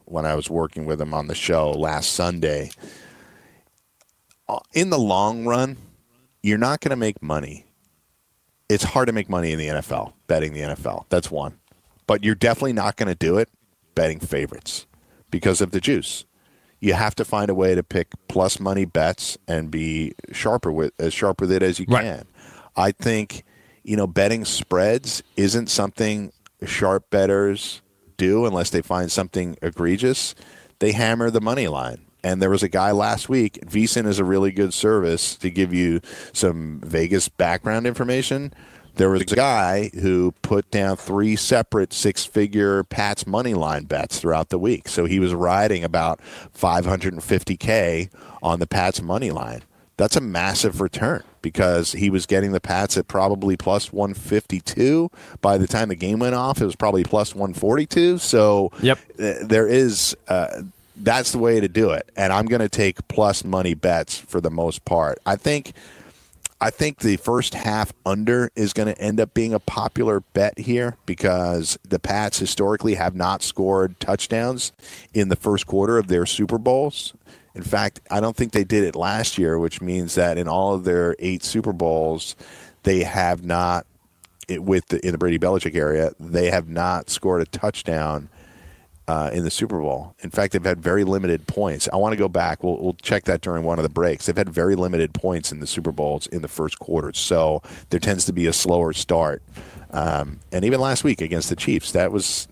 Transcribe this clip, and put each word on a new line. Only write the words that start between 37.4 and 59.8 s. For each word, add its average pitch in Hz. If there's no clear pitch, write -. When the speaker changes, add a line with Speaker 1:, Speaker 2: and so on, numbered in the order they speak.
Speaker 1:
information, 131
there 95
was 95
a 92
guy 104
who 90
put -
down 98
three 104
separate 110
six-figure 101
Pats 104
money 113
line 76
bets 71
throughout 80
the 90
week. 104
So -
he 95
was 90
riding 90
about 82
five 90
hundred 92
and 82
fifty 92
K 92
on 85
the 85
Pats 95
money 92
line. 60
That's 101
a 147
massive 92
return 107
because 87
he 95
was 92
getting 98
the 92
Pats 98
at 90
probably 98
plus 101
one 98
fifty-two. 127
By 101
the 92
time 110
the 92
game 95
went 123
off, 131
it 110
was 87
probably 98
plus 104
one 98
forty-two. 170
So 104
Speaker 2:
Yep. 131
Speaker 1:
th-, 101
there 110
is, 120